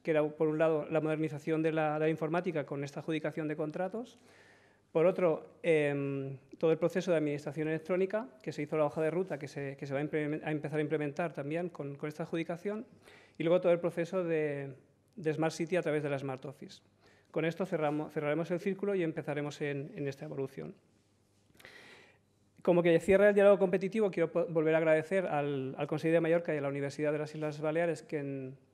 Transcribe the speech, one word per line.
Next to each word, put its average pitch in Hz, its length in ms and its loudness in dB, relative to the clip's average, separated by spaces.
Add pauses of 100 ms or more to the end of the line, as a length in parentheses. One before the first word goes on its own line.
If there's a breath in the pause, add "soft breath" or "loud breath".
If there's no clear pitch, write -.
que 170 80 0
era, 151 160 4
por 156 220 0
un 156 80 0
lado, 160 340 4
la 156 80 2
modernización 156 640 -2
de 160 80 2
la, 156 220 0
de 156 80 -2
la 156 80 4
informática 160 560 -2
con 143 180 -6
esta 143 160 -10
adjudicación 156 480 -4
de 151 80 -4
contratos. 180 640 -6 (720 soft breath)
Por 160 140 6
otro, 180 580 2
em, 139 720 2 (200)
todo 160 160 4
el 156 40 -2
proceso 175 340 0
de 165 60 4
administración 151 520 -2
electrónica, 190 580 -2 (160)
que 165 80 -8
se 151 100 -6
hizo 147 140 -4
la 156 80 4
hoja 147 180 0
de 156 80 2
ruta, 175 300 -2
que 147 80 -10
se, 139 300 -8
que 143 100 -10
se 139 60 -6
va 135 80 0
a - 20 -2
impleme-, 151 400 -2
a 156 80 -4
empezar 151 280 -4
a - 20 2
implementar 151 500 -2
también 156 380 -6
con, 143 260 -10
con 151 140 -8
esta 151 140 -8
adjudicación. 175 640 -6 (520 loud breath)
Y 156 60 -4
luego 175 180 4
todo 180 100 4
el 170 80 4
proceso 175 460 -2
de, 147 480 -2 (420)
de 156 180 -2
Smart 156 200 0
City 175 240 -2
a 170 40 2
través 151 220 0
de 147 60 -2
la 139 100 -2
Smart 131 240 -8
Office. - 380 -16 (500 soft breath)
Con 160 140 0
esto 170 200 -2
cerramo-, 151 440 0
cerraremos 156 420 -2
el 175 80 -2
círculo 196 360 -2
y 180 80 0
empezaremos 147 580 -4
en, 143 340 -4
en 143 140 -4
esta 139 160 -10
evolución. 151 500 -8 (1900 loud breath)
Como 175 200 4
que 165 180 6
cierra 196 300 6
el 208 60 6
diálogo 202 240 8
competitivo, 190 500 2
quiero 165 220 0
po-, 175 160 0
volver 160 260 2
a 160 60 6
agradecer 160 480 2
al, 143 500 -2
al 147 80 -4
Consejo 160 280 0
de 165 80 6
Mallorca 170 340 2
y - 20 -2
a 143 40 -4
la 139 80 -2
Universidad 139 420 -2
de 151 80 0
las 147 160 -8
Islas 151 260 -6
Baleares 156 400 0
que, - 160 -6
en, 139 400 -8 (160)